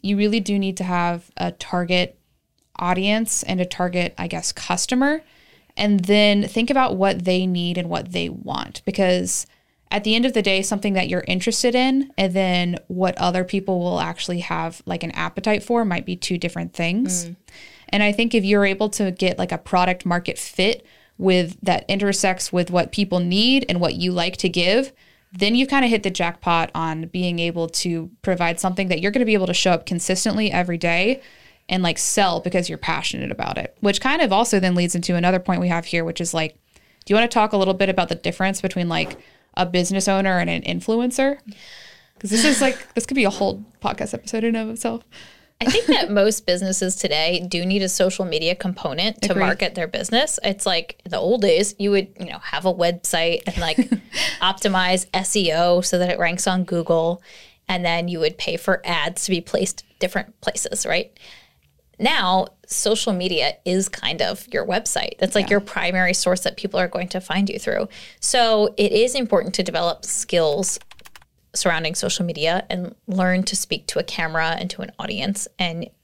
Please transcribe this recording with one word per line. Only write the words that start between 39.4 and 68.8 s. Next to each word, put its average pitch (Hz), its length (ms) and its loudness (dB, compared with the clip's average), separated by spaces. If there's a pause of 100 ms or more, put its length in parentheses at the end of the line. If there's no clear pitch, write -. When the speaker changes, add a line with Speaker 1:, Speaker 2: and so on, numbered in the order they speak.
Speaker 1:
a 185 100 2
business 180 400 0
owner 190 320 2
and 170 100 0
an 170 140 -2
influencer? 247 760 0 (840)
'Cause 196 100 -6
this 226 140 2
is, 294 160 4
like, - 340 -2
this 226 120 -2
could 269 100 -2
be 254 80 4
a 190 60 4
whole 196 340 -2 (180)
podcast - 320 -4
episode 226 300 -4
in 233 100 2
and 226 140 -4
of 226 60 -8
itself. 233 280 -6 (580)
Speaker 2:
I 240 40 -4
think 440 220 2
that 240 260 4
most 208 340 2
businesses 185 480 -2
today 175 540 0
do 180 180 -2
need 190 160 2
a 185 60 -2
social 185 360 0
media 165 300 0
component 180 680 -4
to 202 100 0
Speaker 1:
Agreed. 190 120 2
Speaker 2:
market 151 300 0
their 170 140 -4
business. 233 560 0
It's 196 200 -2
like 170 400 -2
the 185 140 -6
old 214 240 2
days, 196 380 4
you 202 100 2
would, 196 160 2 (140)
you 185 60 -8
know, - 120 -12
have 156 260 -6
a 185 80 2
website 170 720 0
and, 190 140 -4
like, 160 180 0
Speaker 1:
<laughs> - 640 -2
Speaker 2:
optimize 185 720 0
S 185 220 -2
E 185 180 2
O 175 280 4
so 180 180 0
that 180 120 2
it - 100 -2
ranks 175 260 0
on 185 160 0
Google, 170 580 0 (480)
and 180 160 -2
then 170 220 0
you 175 140 -4
would 156 180 0
pay - 180 -4
for 180 280 0
ads 170 400 -2
to 190 80 0
be 170 80 0
placed - 420 -4 (160)
different - 420 -4
places, - 460 -4
right? - 240 -2 (880)
Now, 202 480 2 (220)
social 214 440 0
media 180 520 0
is 185 240 0
kind 151 340 -4
of 98 300 -4
your - 120 -2
website. - 540 -4
That's, 185 160 0
like, 202 120 2
Speaker 1:
Yeah. 202 80 2
Speaker 2:
your 202 60 4
primary 180 540 0
source 180 280 0
that 185 140 -4
people 196 220 -4
are 180 80 0
going 180 220 -6
to 185 120 -6
find 190 300 -2
you - 80 -8
through. - 300 -2 (320)
So 220 560 2
it 208 160 2